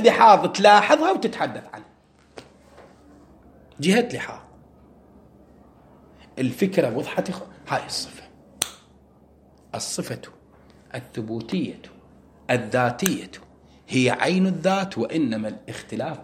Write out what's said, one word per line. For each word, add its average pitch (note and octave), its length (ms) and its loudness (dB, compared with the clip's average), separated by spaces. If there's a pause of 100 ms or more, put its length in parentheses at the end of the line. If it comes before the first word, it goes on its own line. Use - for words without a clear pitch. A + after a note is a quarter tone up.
لحاظ G#3+ 520 8
تلاحظها G#3 600 6
وتتحدث C#3+ 500 -4 (100)
عنها. G#2+ 140 -18 (1900)
جهة F#3+ 320 2
لحاظ. A#2 280 -12 (2000)
الفكرة C3 580 -2
وضحت - 320 -6
إخوة؟ - 180 -12 (220)
هاي - 180 -6
الصفة. - 360 -12 (1500)
الصفة - 480 -8 (720)
الثبوتية A#2 880 -8 (680)
الذاتية A#2+ 800 -2 (580)
هي B2+ 220 2
عين F#3 360 0
الذات، F#3 520 -2
وإنما A2+ 500 -4
الاختلاف - 760 -10